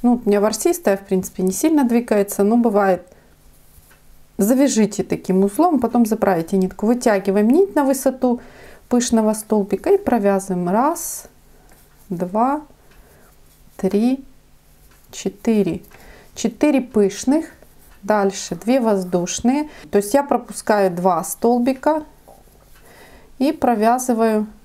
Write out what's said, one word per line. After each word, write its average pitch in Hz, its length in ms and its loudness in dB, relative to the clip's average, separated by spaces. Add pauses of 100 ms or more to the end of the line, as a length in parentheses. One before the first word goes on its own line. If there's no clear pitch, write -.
ну, 240 220 2
у 214 40 0
меня 202 120 2
ворсистая, 220 560 0
в 190 60 -10
принципе, 190 400 -4
не 185 100 0
сильно 302 320 2
двигается, 226 580 0
но 208 140 2
бывает. 202 460 2 (1400)
Завяжите 220 640 2
таким 185 420 0
узлом, 302 340 2
потом 233 280 2
заправите 196 500 0
нитку. 190 300 -2
Вытягиваем 208 640 0
нить 381 240 2
на 294 100 2
высоту 262 560 0 (480)
пышного 226 460 0
столбика 214 560 -2
и 392 80 4
провязываем. 196 720 0
Раз, 277 560 -2 (840)
два, 214 540 -2 (1120)
три, 233 480 -2 (840)
четыре. 196 720 -2 (520)
Четыре 277 460 0
пышных. 247 680 0 (560)
Дальше 196 520 -2
две 233 260 0
воздушные. 202 880 -2 (220)
То 202 80 2
есть 202 160 -4
я 277 80 4
пропускаю 220 680 -2
два 175 320 0
столбика 262 840 -2 (1300)
и 285 140 0
провязываю 226 920 0 (180)